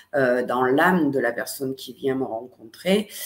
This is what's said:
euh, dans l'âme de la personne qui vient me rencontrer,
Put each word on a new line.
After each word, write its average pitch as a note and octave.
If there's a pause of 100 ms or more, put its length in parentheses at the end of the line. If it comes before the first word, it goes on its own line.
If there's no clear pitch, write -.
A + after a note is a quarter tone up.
(140)
euh, B2
dans B2
l'âme D#3
de C3
la A#2
personne C3
qui C3
vient C3
me C3
rencontrer, B2 (180)